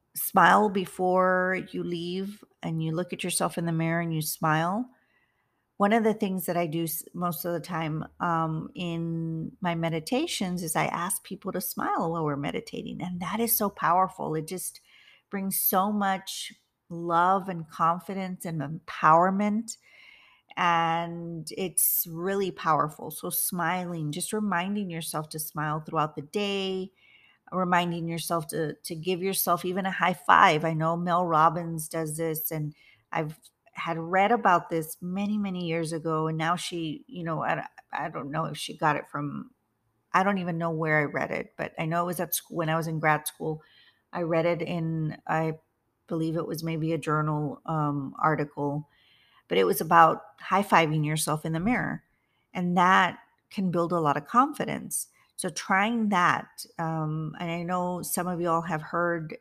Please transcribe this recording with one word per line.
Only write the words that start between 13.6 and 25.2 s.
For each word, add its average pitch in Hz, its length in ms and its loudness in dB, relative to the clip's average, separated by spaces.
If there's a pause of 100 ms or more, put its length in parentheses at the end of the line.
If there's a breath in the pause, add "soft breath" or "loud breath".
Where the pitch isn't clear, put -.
powerful. 170 640 0
It 156 120 -4
just - 340 -10 (500 soft breath)
brings 196 280 -4
so 196 320 2
much 196 640 -2 (380)
love 175 580 2
and 170 200 -6
confidence 185 760 -2
and 165 160 -4
empowerment. 190 1160 4 (800 loud breath)
And 170 1000 0
it's - 520 0
really 185 440 -2
powerful. 156 580 0
So 175 200 -8
smiling, 175 840 -2
just 175 200 -6
reminding 202 580 -2
yourself 160 400 -6